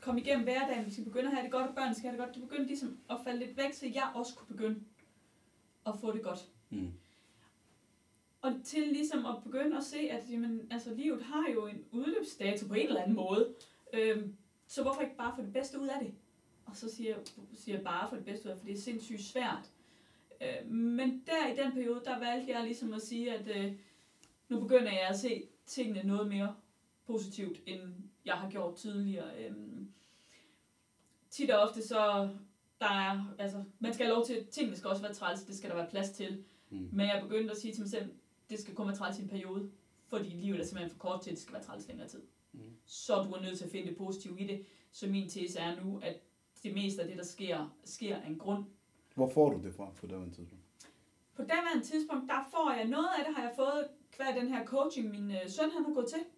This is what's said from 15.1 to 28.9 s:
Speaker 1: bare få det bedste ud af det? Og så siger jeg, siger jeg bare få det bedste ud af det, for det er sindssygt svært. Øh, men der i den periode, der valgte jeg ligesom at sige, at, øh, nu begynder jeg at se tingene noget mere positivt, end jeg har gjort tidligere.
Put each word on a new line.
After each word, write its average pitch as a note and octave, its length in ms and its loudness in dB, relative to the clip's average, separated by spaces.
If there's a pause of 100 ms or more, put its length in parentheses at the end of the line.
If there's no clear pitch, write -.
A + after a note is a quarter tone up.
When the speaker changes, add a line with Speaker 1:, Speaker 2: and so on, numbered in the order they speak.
Speaker 1:
bare A#3+ 180 0
få B3+ 60 -6
det G3 120 -6
bedste C#4 260 -2
ud C#4 80 0
af C4+ 180 0
det? G3 80 -6 (520)
Og G#3+ 100 -14
så - 200 -8
siger A3 200 -2
jeg, G3+ 40 -8 (340)
siger G3+ 220 -6
jeg G3 80 -2
bare A3 260 0
få B3 60 -6
det F#3+ 100 -6
bedste G#3 200 -6
ud G3+ 60 -8
af F#3 40 -4
det, - 60 -14
for G#3 60 -12
det G3+ 100 -2
er - 40 -6
sindssygt A3 400 -4
svært. - 500 -2 (680)
Øh, - 300 -4
men A#3+ 540 2
der D#4 280 2
i - 20 -2 (100)
den B3+ 60 2
periode, B3 340 2
der B3 140 0
valgte B3+ 320 0
jeg A#3 120 2
ligesom A3+ 300 -2
at G#3+ 80 -2
sige, A#3 320 -2
at, G3+ 320 -2
øh, G3 80 0 (760)
nu A3+ 100 4
begynder A3+ 320 8
jeg F#3 180 4
at G3+ 100 2
se A#3 240 0 (220)
tingene G#3+ 380 -2
noget G3+ 240 4
mere G3+ 280 0 (500)
positivt, G3+ 600 -2
end F#3 160 -6 (440)
jeg F#3+ 80 2
har G3 160 -2
gjort F3 260 -2
tidligere. G3 680 -2